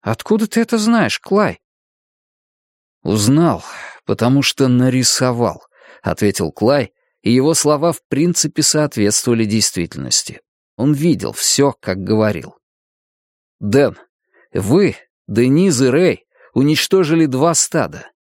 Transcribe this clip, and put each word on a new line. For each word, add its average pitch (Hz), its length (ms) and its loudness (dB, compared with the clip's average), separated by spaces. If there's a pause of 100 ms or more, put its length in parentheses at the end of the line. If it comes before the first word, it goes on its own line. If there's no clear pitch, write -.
Откуда 208 460 -2
ты 226 140 -2
это 233 180 -2
знаешь, 214 400 0
Клай?» 190 400 -2 (1400)
«Узнал, 110 640 2 (400)
потому 131 380 0
что 135 260 0
нарисовал», 123 920 0 (400)
ответил 92 500 -2
Клай, 127 400 0 (300)
и - 80 0
его 131 240 2
слова 151 380 0
в - 160 -8
принципе 156 540 -2
соответствовали 113 840 0
действительности. 87 960 -4 (360)
Он 139 160 0
видел 143 400 -2
всё, - 480 0
как 95 180 -6
говорил. 104 580 -2 (1000)
«Дэн, 110 380 0 (560)
вы, 135 440 0 (320)
Дениз 131 520 2
и 135 60 4
Рэй 139 380 0 (300)
уничтожили 156 720 2
два 139 280 0
стада. 147 560 -4 (120)